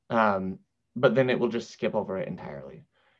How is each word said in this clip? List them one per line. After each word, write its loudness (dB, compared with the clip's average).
Um, 2
but 4
then 4
it 2
will 2
just -6
skip -4
over -4
it -6
entirely. -12